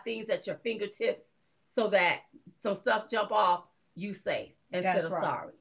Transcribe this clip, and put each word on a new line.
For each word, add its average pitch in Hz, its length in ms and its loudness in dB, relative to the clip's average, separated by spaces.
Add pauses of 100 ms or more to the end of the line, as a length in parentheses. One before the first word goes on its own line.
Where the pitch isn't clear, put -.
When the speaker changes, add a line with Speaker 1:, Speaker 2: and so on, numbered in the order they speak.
Speaker 1:
things 220 240 -6
at 180 180 -2
your 180 100 -4
fingertips 220 760 -4 (380)
so 220 180 2
that 180 320 4 (400)
some 202 140 0
stuff 220 340 0
jump 214 240 -2
off, 208 320 4 (300)
you 196 180 -8
safe 139 380 -4 (220)
instead 180 240 0
Speaker 2:
That's 165 100 2
Speaker 1:
of 170 60 -4
Speaker 2:
right. 175 120 -2
Speaker 1:
sorry. 131 360 -2